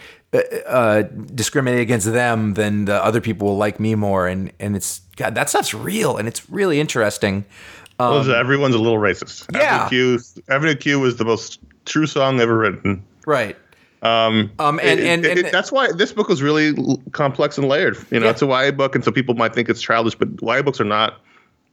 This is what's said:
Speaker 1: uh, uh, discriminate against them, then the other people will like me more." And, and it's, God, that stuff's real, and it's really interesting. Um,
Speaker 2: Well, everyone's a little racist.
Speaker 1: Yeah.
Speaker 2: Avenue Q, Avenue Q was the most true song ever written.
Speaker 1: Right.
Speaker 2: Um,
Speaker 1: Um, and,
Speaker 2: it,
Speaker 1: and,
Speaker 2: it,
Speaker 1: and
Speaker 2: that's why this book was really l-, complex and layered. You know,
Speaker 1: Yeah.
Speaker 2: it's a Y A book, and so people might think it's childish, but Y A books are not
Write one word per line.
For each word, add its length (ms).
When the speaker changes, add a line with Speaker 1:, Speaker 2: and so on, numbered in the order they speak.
Speaker 1:
uh, 60
uh, 360
discriminate 460
against 300
them, 440
then 300
the 100
other 160
people 280
will 80
like 220
me 140
more." 340
And, 320
and 160
it's, 260
God, 200
that 140
stuff's 260
real, 420
and 100
it's 220
really 300
interesting. 680
Um, 140
Speaker 2:
Well, 200
everyone's 420
a 40
little 180
racist. 560
Speaker 1:
Yeah. 320
Speaker 2:
Avenue 320
Q, 320
Avenue 260
Q 260
was 160
the 80
most 340
true 220
song 320
ever 180
written. 460
Speaker 1:
Right. 300
Speaker 2:
Um, 480
Speaker 1:
Um, 220
and, 200
Speaker 2:
it, 40
Speaker 1:
and, 200
Speaker 2:
it, 140
Speaker 1:
and 140
Speaker 2:
that's 200
why 180
this 220
book 160
was 120
really 360
l-, 240
complex 460
and 100
layered. 300
You 100
know, 60
Speaker 1:
Yeah. 40
Speaker 2:
it's 100
a 60
Y 160
A 80
book, 240
and 80
so 80
people 240
might 180
think 140
it's 140
childish, 340
but 260
Y 180
A 40
books 160
are 60
not 340